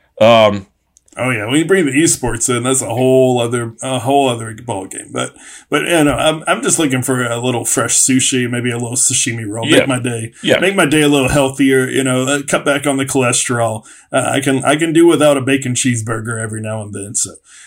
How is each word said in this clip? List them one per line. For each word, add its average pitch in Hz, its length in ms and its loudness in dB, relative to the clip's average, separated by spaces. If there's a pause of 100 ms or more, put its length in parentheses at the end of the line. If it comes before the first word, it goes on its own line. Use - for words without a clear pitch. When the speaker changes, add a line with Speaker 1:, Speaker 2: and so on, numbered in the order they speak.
(200)
Speaker 1:
Um, 107 460 6 (500)
Speaker 2:
Oh 127 140 -4
yeah, 107 160 -4
when 127 100 0
you 165 100 2
bring 190 180 2
the 135 80 -2
esports 131 560 0
in, 120 140 -2
that's 131 180 -2
a 113 60 -6
whole 127 540 2
other, 117 420 -4
a 131 160 -4
whole 139 300 2
other 110 260 -6
ball 110 320 -10
game. - 260 -16
But, - 220 -6 (340)
but, 151 140 0
you 170 220 2
know, 139 100 2
I'm, 156 320 -2
I'm 151 160 -2
just 135 160 0
looking 135 240 0
for 123 240 -2
a 117 120 -4
little 120 260 -2
fresh 117 340 -2
sushi, 127 500 0
maybe 120 220 -4
a 120 80 -4
little 120 180 -6
sashimi - 500 -2
roll. 113 200 -6
Speaker 1:
Yeah. 156 140 4
Speaker 2:
Make 135 80 0
my 127 100 0
day, 117 340 -6 (100)
Speaker 1:
Yeah. - 180 2
Speaker 2:
make 196 160 0
my 175 100 4
day 151 160 2
a 147 60 4
little 139 200 4
healthier. 135 600 2
You 131 160 0
know, 131 180 0
uh, 143 260 -2
cut 160 160 -2
back 143 220 0
on 139 100 0
the 135 80 -2
cholesterol. 120 800 -2 (280)
Uh, - 180 0
I 139 100 0
can, 135 240 0
I 147 120 2
can 165 160 -2
do 165 140 6
without 151 300 4
a 135 60 -2
bacon 131 320 -2
cheeseburger 113 680 -4
every 110 220 -8
now 110 180 -6
and 104 140 -12
then. 101 220 -12
So, 90 160 -6 (340)